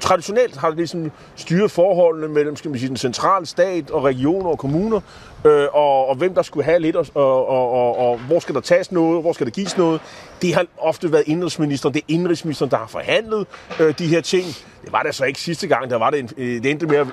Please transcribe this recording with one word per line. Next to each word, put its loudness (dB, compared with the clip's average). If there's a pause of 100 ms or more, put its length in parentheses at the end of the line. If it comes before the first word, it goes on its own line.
traditionelt 0
har -2
ligesom -4 (260)
styret 0
forholdene 2
mellem, 0
skal -8
man -4
sige, -2
den -4
centrale 0
stat -2
og 0
regioner 0
og -2
kommuner, 0 (440)
øh, 6
og, 4
og 0
hvem 0
der 4
skulle -4
have 4
lidt, 0
og, 0
og, 2
og, 0
og, 2
og 2
hvor 0
skal -4
der 0
tages 0
noget, 0
hvor 0
skal -4
der -4
gives -6
noget. 2 (420)
Det 0
har 2 (120)
ofte -2
været 4
indenrigsministeren, -2
det -2
er -8 (100)
indenrigsministeren, -2
der 2
har -8
forhandlet, -4 (340)
øh, 4
de -4
her 2
ting. 0 (400)
Det -10
var 0
det -4
så -4
ikke -2
sidste -6
gang, 0
der 0
var 2
det 0
en, -8
øh, -4
det 0
endte -4
med 2
at, 2